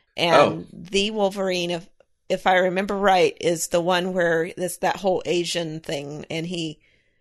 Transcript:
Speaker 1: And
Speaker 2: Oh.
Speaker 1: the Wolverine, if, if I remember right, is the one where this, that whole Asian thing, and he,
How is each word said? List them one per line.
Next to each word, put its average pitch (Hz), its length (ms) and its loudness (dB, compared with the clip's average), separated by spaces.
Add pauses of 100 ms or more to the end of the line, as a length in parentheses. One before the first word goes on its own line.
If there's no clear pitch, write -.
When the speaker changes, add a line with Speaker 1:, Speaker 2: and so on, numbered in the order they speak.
(180)
Speaker 1:
And 170 180 2
Speaker 2:
Oh. 104 380 4
Speaker 1:
the 202 380 -2
Wolverine, 190 580 -2
if, 170 180 -6 (420)
if 190 180 -2
I 185 80 6
remember 185 420 2
right, 190 440 4
is 165 260 0
the 175 140 0
one 180 320 0
where 170 420 0
this, 180 220 -6
that 185 180 0
whole 185 300 0
Asian 170 560 -2
thing, 143 480 -10
and 165 180 -6
he, 165 320 -8 (420)